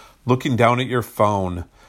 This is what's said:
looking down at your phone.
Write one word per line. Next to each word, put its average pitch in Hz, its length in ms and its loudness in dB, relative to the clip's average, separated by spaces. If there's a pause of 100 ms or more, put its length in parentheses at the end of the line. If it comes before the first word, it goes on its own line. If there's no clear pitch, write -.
(260)
looking 131 300 0
down 120 240 4
at 131 60 -4
your 120 160 -2
phone. 95 640 -2 (220)